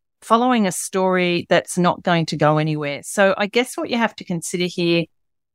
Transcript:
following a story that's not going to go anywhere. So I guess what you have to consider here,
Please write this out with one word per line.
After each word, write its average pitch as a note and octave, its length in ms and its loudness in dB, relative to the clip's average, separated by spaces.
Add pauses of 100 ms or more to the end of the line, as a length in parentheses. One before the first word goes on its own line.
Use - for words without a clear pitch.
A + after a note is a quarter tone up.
(220)
following A#3 460 2
a F3+ 40 0
story F3+ 760 0
that's - 280 0
not F3+ 260 0
going E3 240 0
to D#3+ 100 -6
go D3+ 200 4
anywhere. D3+ 460 -4
So G3 340 2
I G3+ 100 -2
guess A#3+ 280 -2
what E4 140 -6
you A#3+ 80 -2
have A3+ 200 0
to - 60 -16
consider F3 420 -4
here, E3+ 400 0 (500)